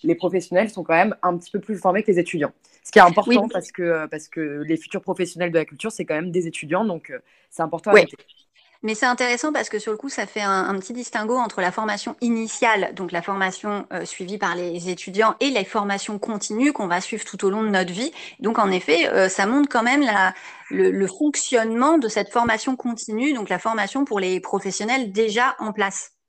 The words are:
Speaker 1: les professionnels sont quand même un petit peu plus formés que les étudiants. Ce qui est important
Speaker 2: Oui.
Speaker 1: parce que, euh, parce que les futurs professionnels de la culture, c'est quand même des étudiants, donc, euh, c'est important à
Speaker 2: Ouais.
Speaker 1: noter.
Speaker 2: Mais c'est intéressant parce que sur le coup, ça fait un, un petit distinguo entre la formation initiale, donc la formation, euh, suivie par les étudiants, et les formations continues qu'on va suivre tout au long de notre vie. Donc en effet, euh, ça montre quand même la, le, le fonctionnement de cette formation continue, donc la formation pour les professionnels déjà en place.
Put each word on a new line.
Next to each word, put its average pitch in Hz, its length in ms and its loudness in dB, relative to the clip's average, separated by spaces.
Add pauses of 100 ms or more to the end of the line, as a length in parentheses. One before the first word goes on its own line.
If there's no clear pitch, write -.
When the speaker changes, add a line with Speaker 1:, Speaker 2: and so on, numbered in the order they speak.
Speaker 1:
les 165 120 2
professionnels 180 540 0
sont 185 140 -8
quand 165 120 0
même 196 260 4
un 175 160 0
petit - 140 -14
peu 202 80 -4
plus 202 180 -6
formés 190 240 2
que 214 100 2
les 175 80 4
étudiants. 151 340 -2 (300)
Ce - 80 -16
qui 214 80 0
est - 20 4
important 202 420 4
Speaker 2:
Oui. 226 80 -4
Speaker 1:
parce - 220 -8
que, 185 100 -6
euh, 160 240 -2
parce 151 220 -12
que 147 360 -6
les 156 120 -2
futurs 180 240 -10
professionnels 180 500 -4
de 165 60 0
la 156 80 2
culture, 208 260 -8
c'est 175 140 -8
quand 156 100 -2
même 170 160 -4
des 170 160 0
étudiants, 175 380 -2
donc, 170 240 -6
euh, 127 100 -12 (300)
c'est - 140 -6
important 160 280 -2
à 214 40 12
Speaker 2:
Ouais. 196 60 12
Speaker 1:
noter. - 160 -4 (640)
Speaker 2:
Mais 214 100 -2
c'est 254 140 2
intéressant 247 440 0
parce 233 180 -2
que 214 100 -4
sur 220 120 -4
le 214 60 -4
coup, 277 100 -10
ça 220 200 -6
fait 214 160 -6
un, 190 260 2
un 196 80 0
petit 190 160 -8
distinguo 233 420 -4
entre 226 260 -2
la 180 100 2
formation 214 500 -4
initiale, 226 720 0
donc 180 180 -8
la 175 120 -4
formation, 196 680 -4
euh, 175 140 -6
suivie 190 320 -10
par 180 180 -2
les 175 340 -6
étudiants, 196 500 0
et 277 100 2
les 208 160 0
formations 202 540 -4
continues 226 540 0
qu'on 214 120 -4
va 175 160 0
suivre - 240 -8
tout - 180 -6
au 190 60 4
long 214 140 0
de 214 60 0
notre 185 220 2
vie. 247 200 -4 (280)
Donc 240 200 0
en 196 100 4
effet, 285 380 2
euh, 190 220 4
ça 196 180 2
montre 277 200 4
quand 240 140 2
même 269 220 4
la, 196 320 2 (340)
le, 185 220 4
le 196 160 0
fonctionnement 254 920 2
de 233 100 2
cette 208 220 -2
formation 233 460 0
continue, 240 580 -2
donc 214 160 -4
la 185 80 0
formation 226 480 -2
pour 208 140 -2
les 185 200 0
professionnels 202 720 -2
déjà 226 460 2
en 214 160 -6
place. 196 380 -4 (180)